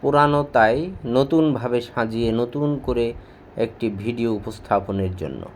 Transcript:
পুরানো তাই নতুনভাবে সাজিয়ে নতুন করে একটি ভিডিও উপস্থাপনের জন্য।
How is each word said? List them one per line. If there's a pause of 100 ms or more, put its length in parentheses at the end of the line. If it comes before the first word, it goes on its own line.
পুরানো
তাই (140)
নতুনভাবে
সাজিয়ে
নতুন
করে (440)
একটি
ভিডিও
উপস্থাপনের
জন্য।